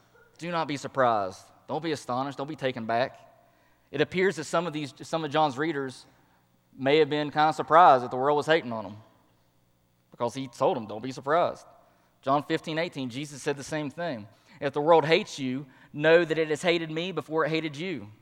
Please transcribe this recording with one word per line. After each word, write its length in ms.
Do 140
not 160
be 100
surprised. 640
Don't 160
be 100
astonished. 440
Don't 100
be 80
taken 300
back. 340
It 120
appears 340
that 80
some 240
of 60
these, 280
some 240
of 60
John's 260
readers 480
may 220
have 100
been 220
kind 180
of 60
surprised 480
that 80
the 60
world 200
was 80
hating 260
on 120
them, 140
because 240
he 120
told 300
them, 80
"Don't 160
be 100
surprised." 540
John 220
fifteen 340
eighteen, 320
Jesus 320
said 160
the 60
same 260
thing. 380
"If 120
the 80
world 240
hates 340
you, 260
know 320
that 140
it 120
has 120
hated 300
me 220
before 320
it 40
hated 260
you." 360